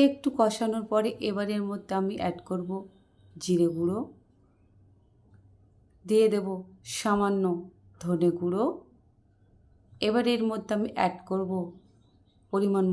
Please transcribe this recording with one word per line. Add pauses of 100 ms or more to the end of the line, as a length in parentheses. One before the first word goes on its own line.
একটু (100)
কষানোর
পরে (200)
এবার
এর
মধ্যে
আমি
অ্যাড (120)
করব (680)
জিরে
গুঁড়ো, (2000)
দিয়ে
দেব (500)
সামান্য (580)
ধনে (100)
গুঁড়ো। (1400)
এবার
এর
মধ্যে
আমি
অ্যাড (140)
করব (1000)
পরিমাণ